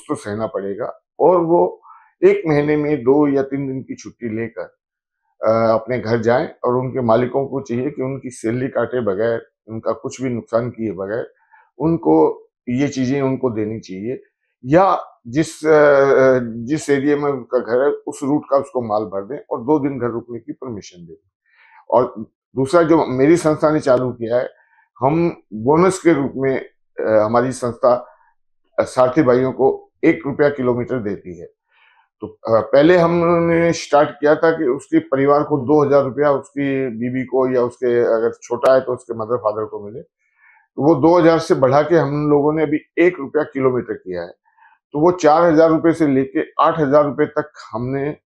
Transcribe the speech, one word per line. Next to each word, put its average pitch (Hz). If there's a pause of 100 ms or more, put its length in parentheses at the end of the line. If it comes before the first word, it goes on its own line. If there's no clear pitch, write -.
तो 147
सहना 110
पड़ेगा 98 (200)
और 170
वो 175 (420)
एक 202
महीने 151
में 147
दो 143
या 139
तीन 139
दिन 131
की -
छुट्टी 110
लेकर, 113 (840)
अ, 113
अपने 120
घर 113
जाएं 117 (160)
और 123
उनके 127
मालिकों 123
को 135
चाहिए 127
कि 147
उनकी 131
सैलरी 123
काटे 120
बगैर, 107 (220)
उनका 113
कुछ 127
भी 135
नुकसान 117
किए 113
बगैर 98 (460)
उनको 156 (200)
ये 127
चीजें 135
उनको 131
देनी 107
चाहिए 101 (420)
या 175 (280)
जिस, 151
अ, 156
अ, 139
जिस 120
एरिया 143
में 147
उनका 127
घर 120
है 143
उस 143
रूट 143
का 135
उसको 127
माल 107
भर 98
दें 120
और 127
दो 143
दिन 139
घर 120
रुकने 117
की 147
परमिशन 95
दें। 80 (760)
और 127 (420)
दूसरा 135
जो 156
मेरी 131
संस्था 156
ने 156
चालू 131
किया 117
है, 131 (540)
हम 160 (100)
बोनस 156
के 165
रूप 139
में, 135 (360)
अ, -
हमारी 110
संस्था, 123 (640)
अ, -
सारथी 131
भाइयों 127
को - (120)
एक 160
रुपया 143
किलोमीटर 123
देती 90
है। 80 (720)
तो, 110
अ, 110
पहले 151
हमने 170
स्टार्ट 147
किया 147
था 160
कि 160
उसके 139
परिवार 143
को 147
दो 143
हजार 135
रुपया 135
उसकी 135
बीवी 123
को 127
या 123
उसके 120
अगर 113
छोटा 123
है 131
तो 127
उसके 120
मदर 113
फादर 110
को 104
मिले, 113 (760)
तो 127
वो 156
दो 160
हजार 165
से 160
बढ़ा 139
के 160
हम 147
लोगों 147
ने 156
अभी 147 (200)
एक 170
रुपया 139
किलोमीटर 123
किया 90
है। 87 (600)
तो 147
वो 175
चार 160
हजार 160
रुपए 160
से 156
लेके 135 (200)
आठ 156
हजार 147
रुपए 143
तक 147 (200)
हमने 135 (120)